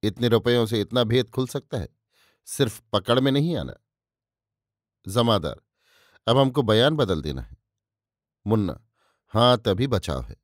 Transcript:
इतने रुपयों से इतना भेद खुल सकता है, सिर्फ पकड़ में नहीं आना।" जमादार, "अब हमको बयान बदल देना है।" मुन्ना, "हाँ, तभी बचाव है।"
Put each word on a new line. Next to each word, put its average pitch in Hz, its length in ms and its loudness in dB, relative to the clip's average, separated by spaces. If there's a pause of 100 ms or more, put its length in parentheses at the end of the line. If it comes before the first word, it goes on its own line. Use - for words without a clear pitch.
इतने 107 260 -2
रुपयों 117 380 2
से 110 140 -2
इतना 120 240 0
भेद 120 260 0
खुल 131 160 -4
सकता 135 320 -8
है, 85 100 -8 (560)
सिर्फ - 380 -4 (100)
पकड़ 117 280 2
में 135 120 2
नहीं 151 240 0
आना।" 69 180 -8 (1300)
जमादार, 104 520 0 (680)
"अब 120 100 4
हमको 135 240 2
बयान 117 340 4
बदल 92 260 0
देना 67 200 -8
है।" - 140 -18 (880)
मुन्ना, 101 400 -2 (420)
"हाँ, 120 300 2
तभी 110 280 -2
बचाव 87 360 -4
है।" 55 220 -16